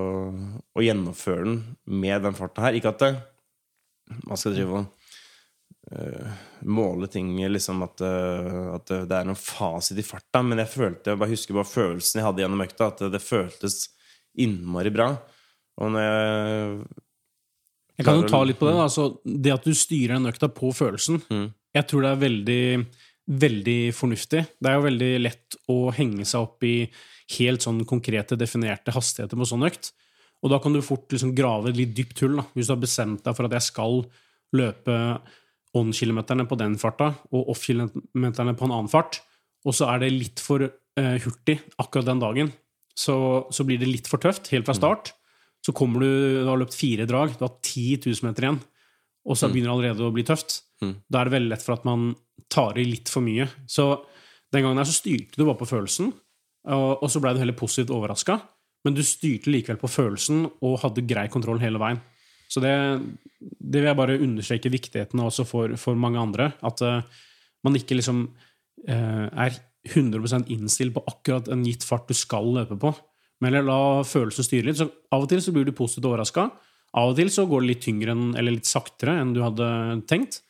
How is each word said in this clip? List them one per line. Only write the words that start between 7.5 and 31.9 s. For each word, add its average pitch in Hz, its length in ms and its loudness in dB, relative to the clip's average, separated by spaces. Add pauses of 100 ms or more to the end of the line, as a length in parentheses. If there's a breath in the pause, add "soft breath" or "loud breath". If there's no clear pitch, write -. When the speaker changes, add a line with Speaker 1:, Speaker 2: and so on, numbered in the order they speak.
Speaker 1:
at, - 180 -10
eh, 90 720 -4
at 90 100 -12 (220)
det 87 40 -6
er 92 140 0
noen 95 140 -4
fasit 90 600 -6
i 107 60 -6
farta, - 380 -2
men 120 160 0
jeg 110 140 -2
følte, 104 380 -2
jeg 104 80 -2
bare 107 160 0
husker - 180 -6
bare 101 180 -2
følelsen 90 500 0
jeg 110 40 0
hadde 98 180 0
gjennom 95 220 0
økta, 107 220 -2
at 98 240 -4
det 95 100 -4
føltes 98 680 -4 (480 soft breath)
innmari 92 560 0
bra. 120 240 2 (640 soft breath)
Og 107 100 -2
når 110 140 0
jeg 107 840 -2 (1120)
Speaker 2:
Jeg 143 80 -2
kan 147 100 8
jo 165 60 6
Speaker 1:
klarer - 60 2
å - 20 -2
Speaker 2:
ta 135 140 6
litt 131 160 2
på 147 100 4
det, 165 80 4
da. 165 100 6
Så 139 380 0
det 139 280 2
at 131 120 -2
du 160 80 4
styrer 127 400 2
den 127 180 2
økta 147 220 0
på 127 160 -2
følelsen, 127 480 0 (140)
Speaker 1:
Mm. 107 220 -2 (200)
Speaker 2:
jeg 147 140 2
tror 143 160 2
det 135 80 4
er 139 180 2
veldig, 123 580 0 (400 soft breath)
veldig 120 680 2
fornuftig. 139 540 0 (140)
Det 131 80 2
er 135 80 4
jo 143 80 2
veldig 127 380 2
lett - 320 -6 (120)
å 123 240 2
henge 110 340 -2
seg 123 160 -2
opp - 220 -6
i 120 240 2 (520 loud breath)
helt 123 220 2
sånn 113 240 0
konkrete, 117 520 -2
definerte 113 560 -2
hastigheter 117 420 -4
på 120 140 0
sånn 123 160 0
økt. - 260 -4 (520 soft breath)
Og 135 80 2
da 135 80 6
kan 147 140 2
du 143 80 2
fort 139 280 -4
liksom 127 260 0
grave 120 340 2
et 120 60 0
litt 120 200 0